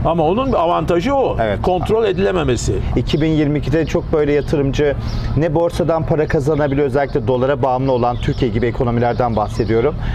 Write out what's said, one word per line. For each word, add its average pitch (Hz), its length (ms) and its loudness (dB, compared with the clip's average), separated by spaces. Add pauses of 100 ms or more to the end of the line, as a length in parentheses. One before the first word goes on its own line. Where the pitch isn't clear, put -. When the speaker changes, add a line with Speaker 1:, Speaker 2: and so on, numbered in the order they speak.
Speaker 1:
ama 165 200 0
onun 233 280 0
avantajı 170 600 0
o. 202 260 0
Speaker 2:
Evet. 107 220 0
Speaker 1:
Kontrol 185 420 0
edilememesi. 175 680 0 (240)
Speaker 2:
İki 135 240 0
bin 160 100 2
yirmi 147 280 2
ikide 143 280 0
çok - 260 -2
böyle 151 200 2
yatırımcı 143 640 0 (420)
ne 151 180 0
borsadan 165 520 0
para 151 220 0
kazanabiliyor 147 580 0
özellikle 135 400 0
dolara 131 360 0
bağımlı 131 300 0
olan 107 240 2
Türkiye 135 340 -2
gibi 113 160 0
ekonomilerden 117 680 0
bahsediyorum. 110 580 0 (200)